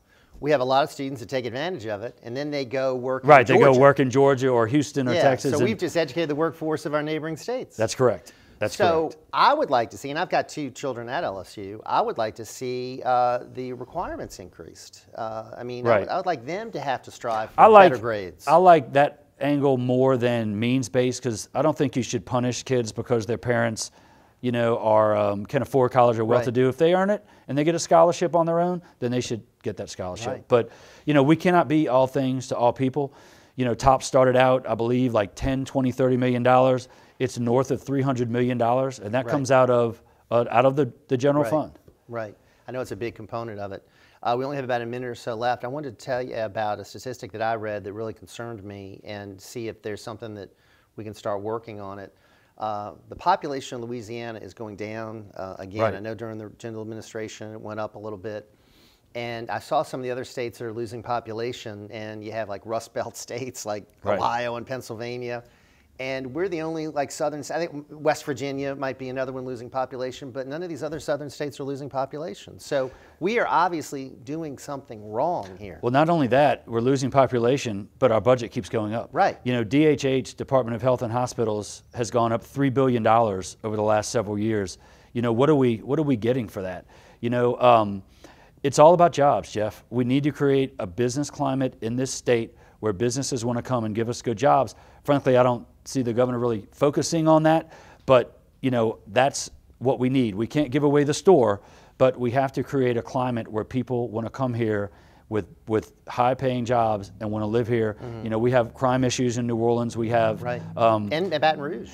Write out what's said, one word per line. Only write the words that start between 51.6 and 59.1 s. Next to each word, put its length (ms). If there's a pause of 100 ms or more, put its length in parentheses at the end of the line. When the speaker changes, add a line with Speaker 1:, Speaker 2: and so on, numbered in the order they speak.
Speaker 1:
on 180
it. 160 (460)
Uh, 320 (180)
the 60
population 640
of 80
Louisiana 500
is 140
going 220
down, 500 (100)
uh, 240
again. 220
Speaker 2:
Right. 140
Speaker 1:
I 40
know 160
during 240
the 60 (140)
Jindal 220
administration 720
it 80
went 180
up 160
a 40
little 200
bit. 320 (640)